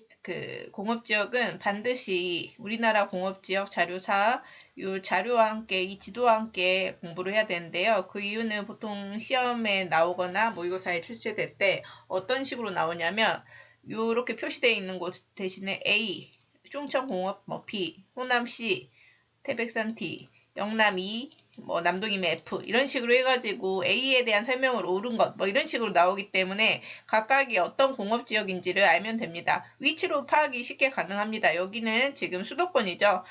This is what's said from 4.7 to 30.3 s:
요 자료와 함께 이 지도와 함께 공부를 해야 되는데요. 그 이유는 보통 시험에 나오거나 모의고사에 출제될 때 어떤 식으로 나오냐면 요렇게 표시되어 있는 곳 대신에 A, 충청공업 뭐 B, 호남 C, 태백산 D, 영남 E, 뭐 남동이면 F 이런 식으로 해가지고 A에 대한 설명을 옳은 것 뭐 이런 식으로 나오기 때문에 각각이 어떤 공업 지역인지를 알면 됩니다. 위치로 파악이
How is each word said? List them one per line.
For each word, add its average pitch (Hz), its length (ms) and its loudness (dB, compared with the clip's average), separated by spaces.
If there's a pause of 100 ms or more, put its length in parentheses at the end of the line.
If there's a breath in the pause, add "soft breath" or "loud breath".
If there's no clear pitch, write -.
요 190 240 -6
자료와 220 480 2
함께 220 340 -2
이 196 160 -6
지도와 233 360 2
함께 190 680 0
공부를 180 320 -6
해야 214 120 4
되는데요. 185 640 0
그 202 120 -8
이유는 208 460 -4
보통 202 520 -8
시험에 233 640 0
나오거나 180 680 2
모의고사에 175 500 -4
출제될 214 560 -6
때 190 260 2 (240 loud breath)
어떤 254 380 -2
식으로 240 260 -6
나오냐면 170 720 0 (460 loud breath)
요렇게 226 480 -2
표시되어 269 340 0
있는 190 260 -4
곳 175 160 -4 (220)
대신에 190 500 -6
A, 208 460 0 (380)
충청공업 233 720 -4
뭐 156 220 -10
B, 180 360 -6 (140)
호남 247 300 0
C, 226 440 -4 (540 soft breath)
태백산 233 520 -4
D, - 340 -10 (280 soft breath)
영남 214 400 2
E, 220 320 -6 (300)
뭐 - 220 -2
남동이면 190 500 0
F 170 340 -4
이런 254 220 2
식으로 240 260 2
해가지고 240 720 2
A에 247 400 4
대한 214 180 4
설명을 254 420 0
옳은 202 320 -2
것 180 200 2
뭐 190 100 0
이런 262 180 2
식으로 233 260 -2
나오기 185 400 4
때문에 190 500 2 (240 loud breath)
각각이 233 540 2
어떤 - 360 4
공업 220 300 -2
지역인지를 190 580 0
알면 196 340 4
됩니다. 165 480 -2 (140 loud breath)
위치로 311 460 0
파악이 285 380 2